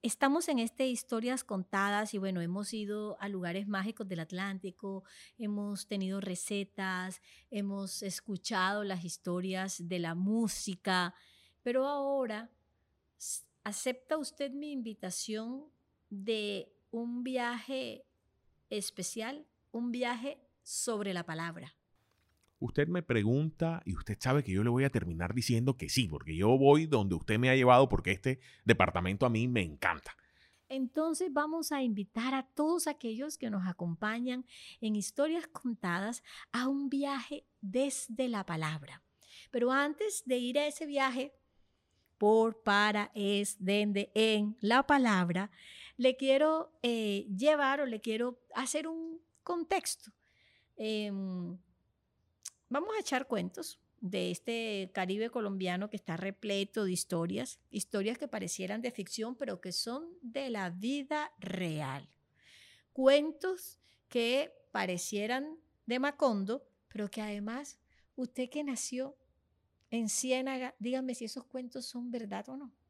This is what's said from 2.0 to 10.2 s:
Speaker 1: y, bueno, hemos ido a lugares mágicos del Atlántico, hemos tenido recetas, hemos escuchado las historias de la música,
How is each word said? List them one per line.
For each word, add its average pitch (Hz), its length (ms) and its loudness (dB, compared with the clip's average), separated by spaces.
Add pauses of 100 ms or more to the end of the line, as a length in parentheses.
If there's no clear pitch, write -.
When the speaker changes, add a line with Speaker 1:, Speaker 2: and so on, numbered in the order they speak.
Speaker 1:
y, 208 60 -4
bueno, 185 220 -2
hemos 190 340 -4
ido 208 460 -4
a 202 80 -6
lugares 190 400 -4
mágicos 202 400 -4
del 180 100 -4
Atlántico, 190 880 -8 (340)
hemos 208 480 -4
tenido 196 340 -2
recetas, 190 1000 -4 (320)
hemos 196 500 -4
escuchado 196 800 -2
las 185 220 -2
historias 185 840 -4
de 175 120 -2
la 165 160 -2
música, 190 1000 0 (480)